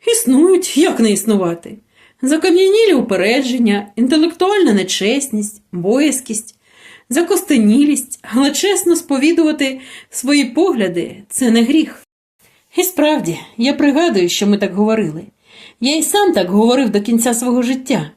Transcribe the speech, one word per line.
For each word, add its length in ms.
Існують, 680
як 240
не 100
існувати? 640
Закам'янілі 720
упередження, 920
інтелектуальна 760
нечесність, 920
боязкість, 840
закостенілість, 1120
але 280
чесно 460
сповідувати 840
свої 340
погляди — 840
це 220
не 120
гріх. 400
І 60
справді, 560
я 180
пригадую, 540
що 180
ми 120
так 160
говорили. 480
Я 160
й 60
сам 300
так 180
говорив 400
до 100
кінця 340
свого 280
життя. 540